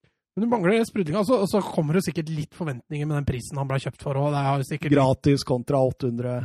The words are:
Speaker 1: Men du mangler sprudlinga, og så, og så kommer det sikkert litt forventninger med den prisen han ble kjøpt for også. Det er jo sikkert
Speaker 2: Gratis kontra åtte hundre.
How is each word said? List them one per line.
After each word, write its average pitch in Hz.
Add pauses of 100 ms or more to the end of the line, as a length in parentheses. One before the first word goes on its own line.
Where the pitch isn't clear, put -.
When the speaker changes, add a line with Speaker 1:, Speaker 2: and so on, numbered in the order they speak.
(360)
Speaker 1:
Men 196
du 240
mangler 220
sprudlinga, 180
og 196
så, 240
og 190
så 214
kommer 156
det 190
sikkert 165
litt 151
forventninger 147
med 151
den 143
prisen 127
han 139
ble 135
kjøpt -
for 143
også. 143
Det 143
er 139
jo 135
sikkert 151
Speaker 2:
Gratis 139
kontra 131
åtte 131
hundre. 120 (100)